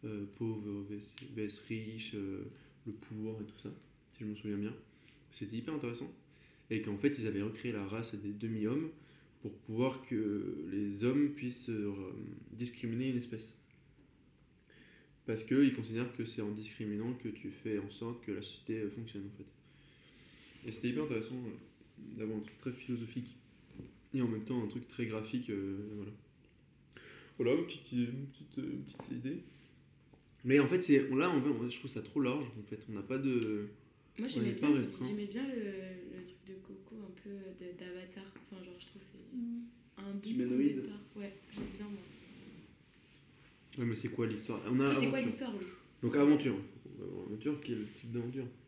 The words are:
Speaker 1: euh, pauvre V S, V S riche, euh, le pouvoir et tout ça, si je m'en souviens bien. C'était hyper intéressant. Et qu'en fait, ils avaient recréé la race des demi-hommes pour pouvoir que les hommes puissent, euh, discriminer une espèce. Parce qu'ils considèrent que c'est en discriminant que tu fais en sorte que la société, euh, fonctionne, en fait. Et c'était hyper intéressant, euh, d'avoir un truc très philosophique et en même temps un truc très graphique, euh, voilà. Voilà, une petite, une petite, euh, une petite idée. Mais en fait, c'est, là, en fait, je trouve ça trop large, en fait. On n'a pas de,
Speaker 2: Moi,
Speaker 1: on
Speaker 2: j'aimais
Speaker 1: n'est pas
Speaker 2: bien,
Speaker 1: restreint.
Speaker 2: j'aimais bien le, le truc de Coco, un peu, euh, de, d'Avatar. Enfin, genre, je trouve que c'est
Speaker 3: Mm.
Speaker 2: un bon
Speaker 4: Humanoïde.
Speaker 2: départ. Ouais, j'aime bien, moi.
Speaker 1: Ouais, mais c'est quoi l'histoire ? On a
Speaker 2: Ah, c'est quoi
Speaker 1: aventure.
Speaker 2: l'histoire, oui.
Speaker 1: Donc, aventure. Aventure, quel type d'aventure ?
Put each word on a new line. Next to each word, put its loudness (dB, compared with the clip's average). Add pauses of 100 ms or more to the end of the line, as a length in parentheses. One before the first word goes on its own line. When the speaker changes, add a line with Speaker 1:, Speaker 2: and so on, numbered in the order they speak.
Speaker 1:
euh, -4 (120)
pauvre -2
V -6
S, -10 (240)
V 0
S -6
riche, -6
euh, -2 (420)
le -4
pouvoir -6
et -4
tout -14
ça, -6 (420)
si -16
je -4
m'en -2
souviens -2
bien. -2 (560)
C'était -6
hyper -2
intéressant. -4 (600)
Et 2
qu'en -2
fait, 4
ils 0
avaient 0
recréé -2
la -2
race -4
des -4
demi-hommes 0 (540)
pour -6
pouvoir 0
que 0 (140)
les 0
hommes 6
puissent, -6
euh, 0 (600)
discriminer -2
une 2
espèce. -6 (1700)
Parce -2
qu'ils 8
considèrent -2
que -2
c'est -6
en 0
discriminant -4 (100)
que -2
tu -6
fais -2
en -4
sorte -6
que -4
la -2
société, -6
euh, 0
fonctionne, -8
en -12
fait. -18
Et -6
c'était 0
hyper 2
intéressant, -2
euh, -10
d'avoir -2
un -4
truc -12
très -4
philosophique -4 (800)
et 4
en 4
même 0
temps 0
un -2
truc -6
très -2
graphique, -2
euh, 0 (200)
voilà. -6 (1300)
Voilà, 6
une 4
petite, -10
une 0
petite, -10
euh, -4
une -6
petite -12
idée. -4 (1080)
Mais 12
en 10
fait, 6
c'est, 10
là, 8
en 6
fait, 4
je -8
trouve -8
ça -4
trop 0
large, 4 (120)
en -8
fait. -8
On -6
n'a -2
pas 0
de, 2 (500)
Speaker 2:
Moi, -2
Speaker 1:
on -2
Speaker 2:
j'aimais 2
Speaker 1:
n'est 2
pas 2
Speaker 2:
bien, 10
Speaker 1:
restreint. 0
Speaker 2:
j'aimais -2
bien -2
le, -4
le -10
truc -16 (100)
de -12
Coco, -14
un -12 (100)
peu, -10
euh, -10
de, -10
d'Avatar. -10 (260)
Enfin, -12
genre, -14
je -16
trouve -18
que -16
c'est -18 (180)
Speaker 3:
Mm. -2 (380)
Speaker 2:
un -6
bon -4
Speaker 4:
Humanoïde. 4
Speaker 2:
départ. -6 (140)
Ouais, -8 (200)
j'aime -6 (120)
bien, -6
moi. -8 (1800)
Speaker 1:
Ouais, 2
mais 4
c'est -2
quoi 2
l'histoire ? -2
On 6
a 6
Speaker 2:
Ah, 6
c'est 6
quoi 4
Speaker 1:
aventure. 2
Speaker 2:
l'histoire, -2
oui. -6 (360)
Speaker 1:
Donc, 4
aventure. 8 (720)
Aventure, -2
quel -2 (160)
type -10
d'aventure ? -4 (220)